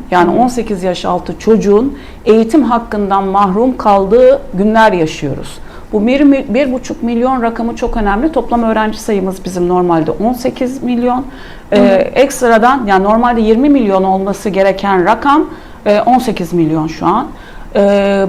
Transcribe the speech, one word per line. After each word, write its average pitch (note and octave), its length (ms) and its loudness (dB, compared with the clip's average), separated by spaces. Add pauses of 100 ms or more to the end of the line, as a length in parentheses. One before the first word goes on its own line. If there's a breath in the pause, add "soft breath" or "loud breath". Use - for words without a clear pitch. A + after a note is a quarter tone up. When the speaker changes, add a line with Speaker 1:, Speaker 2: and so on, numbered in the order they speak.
(100)
Speaker 1:
yani F3 300 2
on B3+ 80 2
sekiz G#3 340 -6
yaş F3+ 220 -4
altı F3+ 340 -4
çocuğun G#3 600 2 (260 loud breath)
eğitim A3+ 380 4
hakkından G#3 640 -2
mahrum G3+ 520 0
kaldığı A3 680 4 (120)
günler G#3+ 380 4
yaşıyoruz. D#3 680 -4 (340 loud breath)
Bu G#3+ 140 0
bir C4+ 140 2
mi-, C#4 280 4
bir B3+ 240 0
buçuk B3+ 300 -8
milyon A#3+ 400 -2
rakamı A3+ 340 -4
çok A#3 200 -4
önemli. A3 360 0
Toplam A#3+ 300 -2
öğrenci G#3+ 360 -2
sayımız F#3+ 460 -4
bizim F3 240 -4
normalde F3 420 0
on A3+ 220 -2
sekiz B3+ 500 -6
milyon. B3 440 -2 (460 loud breath)
E, B3+ 60 2
Speaker 2:
Hı B3+ 40 4
hı. B3 120 4
Speaker 1:
ekstradan, B3 920 2
yani G3 180 2
normalde A3+ 360 2
yirmi A3+ 300 4
milyon G3+ 340 2
olması F#3+ 440 -2
gereken G3 560 0
rakam, C#4+ 460 2 (360 loud breath)
e, G#3 140 4
on B3+ 180 2
sekiz G3 340 -4
milyon D#3+ 340 0
şu D#3+ 200 -6
an. G#3+ 200 0 (500 loud breath)
E, G3 520 2